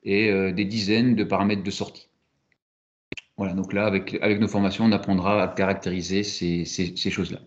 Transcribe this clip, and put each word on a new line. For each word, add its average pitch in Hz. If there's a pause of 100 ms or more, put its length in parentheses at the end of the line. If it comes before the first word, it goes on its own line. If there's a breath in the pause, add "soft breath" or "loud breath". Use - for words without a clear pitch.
et, 104
euh, 95
des 104
dizaines 110
de 104
paramètres 98
de 98
sortie. - (1300)
Voilà, 95
donc 95
là, 101
avec, 98
avec 104
nos 107
formations, 101
on 110
apprendra 98
à 95
caractériser 95
ces, 87
ces, 87
ces -
choses-là. 90